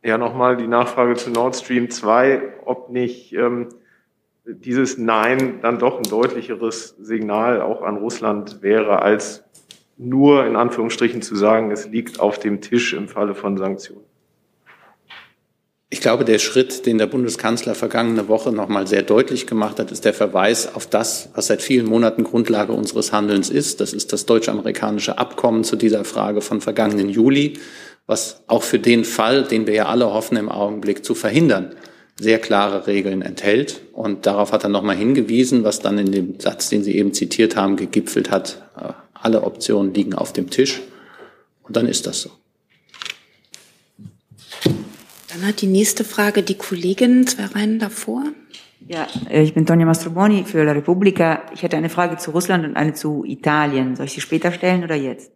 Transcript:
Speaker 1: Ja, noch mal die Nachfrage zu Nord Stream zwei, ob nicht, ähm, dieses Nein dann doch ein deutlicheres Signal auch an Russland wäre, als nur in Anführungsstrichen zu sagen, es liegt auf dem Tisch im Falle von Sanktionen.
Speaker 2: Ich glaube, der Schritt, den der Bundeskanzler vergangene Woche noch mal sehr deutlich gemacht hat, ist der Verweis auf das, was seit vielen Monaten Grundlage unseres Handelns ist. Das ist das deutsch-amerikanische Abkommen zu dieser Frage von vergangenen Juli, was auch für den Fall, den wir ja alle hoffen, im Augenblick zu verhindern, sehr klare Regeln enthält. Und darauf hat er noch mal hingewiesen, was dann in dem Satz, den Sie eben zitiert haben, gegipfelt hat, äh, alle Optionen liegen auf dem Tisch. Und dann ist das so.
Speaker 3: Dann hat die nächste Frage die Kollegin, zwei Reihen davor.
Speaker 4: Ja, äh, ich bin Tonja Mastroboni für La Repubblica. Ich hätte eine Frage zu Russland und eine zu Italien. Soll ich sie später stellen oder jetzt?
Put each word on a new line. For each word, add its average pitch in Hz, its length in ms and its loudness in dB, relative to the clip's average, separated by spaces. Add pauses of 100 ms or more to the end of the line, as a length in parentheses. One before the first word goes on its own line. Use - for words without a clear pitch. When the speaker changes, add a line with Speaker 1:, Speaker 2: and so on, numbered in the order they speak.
Speaker 1:
Ja, 113 160 0
noch 117 160 -4
mal 123 220 2
die 117 100 -4
Nachfrage 120 480 2
zu 120 160 -6
Nord 120 240 0
Stream 120 340 -2
zwei, 127 520 2 (240)
ob 127 260 -6
nicht, 123 420 -6
ähm, 120 360 -2 (760)
dieses 123 520 -2
Nein 117 640 0
dann 120 180 0
doch 127 200 0
ein 110 100 -4
deutlicheres 113 920 -4
Signal 110 600 -2
auch 110 200 -4
an 104 140 -4
Russland 104 640 -6
wäre, 107 400 2
als - 440 0 (500)
nur 135 500 4
in 113 120 0
Anführungsstrichen 117 640 0
zu - 160 -8
sagen, 107 340 4
es 101 160 -6
liegt 113 320 -6
auf 104 200 0
dem 104 200 -2
Tisch - 320 0
im 101 160 -6
Falle 101 280 -4
von 98 220 -4
Sanktionen. 95 460 -8 (1900)
Speaker 2:
Ich - 120 -10
glaube, 120 240 2
der 113 140 4
Schritt, - 480 0
den 113 100 2
der 110 80 2
Bundeskanzler 117 680 -2
vergangene 113 540 -2
Woche 110 240 0
noch 107 160 -2
mal 98 180 0
sehr 98 180 2
deutlich 127 440 2
gemacht 107 320 -2
hat, 104 120 -4
ist - 120 -10
der 104 100 4
Verweis 101 640 0
auf - 120 -10
das, - 480 -2
was 104 120 -2
seit 107 140 0
vielen 123 240 2
Monaten 113 400 2
Grundlage 110 480 0
unseres 107 400 -2
Handelns 104 360 0
ist. 143 300 -2
Das - 140 -2
ist - 180 -6
das 104 140 -4
deutsch-amerikanische 107 960 -2
Abkommen 113 440 0
zu 110 140 -2
dieser 107 260 2
Frage 104 380 -2
von 107 180 -4
vergangenen 104 480 0
Juli, 135 520 4 (480)
was - 400 -4
auch 113 160 2
für - 160 2
den 117 260 4
Fall, 123 380 2
den 110 240 0
wir 107 80 2
ja 107 100 2
alle 117 260 2
hoffen, 110 240 -2
im 107 140 -2
Augenblick 104 560 -4
zu 120 80 -2
verhindern, 117 640 2 (440)
sehr 110 200 4
klare 101 480 0
Regeln 98 340 0
enthält. 104 600 0 (100)
Und 104 340 -6
darauf 101 260 2
hat 107 120 0
er 104 60 -2
noch 101 140 0
mal 101 120 0
hingewiesen, 117 680 2
was 107 160 0
dann 101 200 0
in 98 120 0
dem 95 280 -2
Satz, - 300 -4
den 107 140 0
Sie 101 120 0
eben 98 180 2
zitiert - 420 2
haben, 98 200 2
gegipfelt - 560 -2
hat, - 360 -4 (120)
äh, - 140 -12 (200)
alle 110 300 2
Optionen 98 500 0
liegen 101 220 0
auf - 180 -4
dem - 160 -4
Tisch. - 320 0 (840)
Und 110 120 -10
dann 117 120 2
ist - 200 -4
das - 140 -8
so. - 100 -14 (3000)
Speaker 3:
Dann 175 180 -6
hat 208 140 -2
die 196 60 0
nächste 202 360 2
Frage 208 400 0
die 196 100 -2
Kollegin, 196 720 2
zwei 214 200 -4
Reihen 214 340 -2
davor. 220 460 -6 (600)
Speaker 4:
Ja, 165 200 -8 (200)
äh, 156 140 4
ich 156 140 4
bin 160 100 4
Tonja 165 220 6
Mastroboni 175 580 4
für 160 180 2
La 151 100 4
Repubblica. 170 840 2
Ich - 80 -10
hätte 170 140 -2
eine 165 120 0
Frage 170 280 -2
zu - 120 -10
Russland 175 340 0
und 151 120 -6
eine 151 180 0
zu 151 320 -4
Italien. 147 720 0
Soll 139 100 -6
ich 139 80 -10
sie 147 80 -10
später 165 300 -2
stellen 180 320 0
oder 160 100 -4
jetzt? 135 420 -6